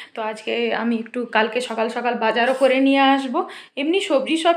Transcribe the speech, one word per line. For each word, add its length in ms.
তো 80
আজকে 520
আমি 220
একটু 280
কালকে 360
সকাল 280
সকাল 260
বাজারও 400
করে 260
নিয়ে 180
আসবো। 500
এমনি 240
সবজি 360
সব 200